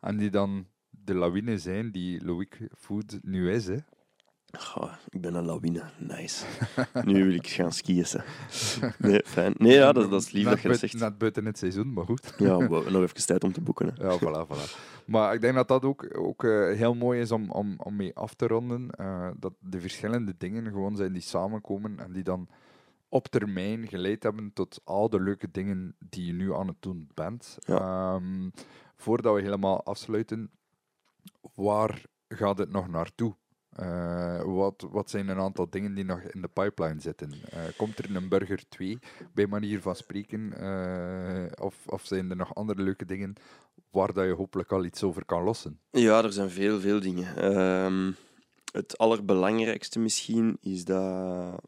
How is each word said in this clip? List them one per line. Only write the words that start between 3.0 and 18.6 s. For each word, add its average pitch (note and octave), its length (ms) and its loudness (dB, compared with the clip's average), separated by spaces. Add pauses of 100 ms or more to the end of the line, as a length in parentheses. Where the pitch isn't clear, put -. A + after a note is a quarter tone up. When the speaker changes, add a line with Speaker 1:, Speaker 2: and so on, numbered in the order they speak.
Speaker 1:
nu F#2 300 0
is, A2 140 -2
hè. F#2 100 -2 (800)
Speaker 2:
Goh, - 340 -8 (160)
ik F#2+ 120 -10
ben F2 140 -6
een E2+ 100 -2
lawine. E2 380 -4 (160)
Nice. - 460 -10 (300)
Speaker 1:
<laughs> B2 300 -2
Speaker 2:
Nu G2 200 6
wil F#2+ 100 6
ik - 120 -2
gaan E2+ 260 0
skiën, F2 340 2
ze. - 140 -4 (760)
Nee, G2+ 260 6
fijn. F2+ 340 2
Nee, A2+ 140 12
ja, C#3 200 12
dat, G#2+ 180 6
dat F#2+ 120 4
is - 80 -8
lief G2+ 140 2
Speaker 1:
Net A#2+ 80 6
Speaker 2:
dat G#2 100 2
je G2+ 60 2
dat A#2+ 100 6
Speaker 1:
buiten, G#2+ 100 -2 (100)
Speaker 2:
zegt. A2+ 120 -2
Speaker 1:
net G#2 80 -14
buiten A2 260 0
het G#2+ 140 -4
seizoen, G2 340 -2
maar F2 120 -4
goed. A#2 340 -4
Speaker 2:
Ja, F#2+ 180 6
we E2 180 4
hebben D#2+ 180 0
nog F#2+ 100 6
even - 240 -2
tijd F#2 180 4
om F#2 80 2
te - 80 -6
boeken, - 340 -2
hè. G2 140 -4
Speaker 1:
Ja, F2+ 100 2
voilà, D#2+ 300 0
voilà. - 580 -10
Maar G#2+ 280 4
ik A#2 60 -2
denk B2 140 4
dat B2+ 140 4
dat C3 160 4
ook, - 340 -2
ook, - 260 -4
eh, G#2 320 4
heel A#2 180 4
mooi A#2+ 260 0
is A2+ 120 -2
om, A2 180 -2
om, G2+ 280 -4
om G2+ 180 -8
mee F#2+ 180 -4
af - 200 -8
te B2 120 -2
ronden. A#2+ 440 -2